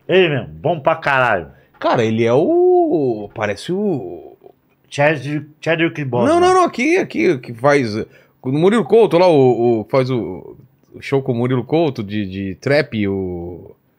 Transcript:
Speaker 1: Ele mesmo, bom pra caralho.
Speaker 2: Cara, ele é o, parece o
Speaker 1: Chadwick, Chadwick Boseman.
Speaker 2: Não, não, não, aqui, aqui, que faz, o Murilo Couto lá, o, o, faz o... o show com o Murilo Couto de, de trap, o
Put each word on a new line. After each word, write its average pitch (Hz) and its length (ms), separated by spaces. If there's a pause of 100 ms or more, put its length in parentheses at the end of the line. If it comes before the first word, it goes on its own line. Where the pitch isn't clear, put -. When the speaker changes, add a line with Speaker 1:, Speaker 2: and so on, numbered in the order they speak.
Speaker 1:
Ele 180 200
mesmo, 117 200
bom 131 320
pra 160 160
caralho. 123 520 (300)
Speaker 2:
Cara, 277 260
ele 113 200
é 113 80
o, 185 1040
parece 104 380
o 113 640 (520)
Speaker 1:
Chadwick, 147 580 (140)
Chadwick 160 440
Boseman. 233 360
Speaker 2:
Não, 359 80
não, 370 120
não, 349 40
aqui, 302 340
aqui, 196 400
que 127 160
faz, 120 420 (460)
o 131 100
Murilo 190 320
Couto 202 320
lá, 180 120
o, 123 520
o, 104 80
faz 131 220
o... 92 460 (380)
o - 60
show 135 220
com 135 100
o - 20
Murilo 123 300
Couto 151 380
de, 101 240
de 95 300
trap, 131 520
o 90 640 (240)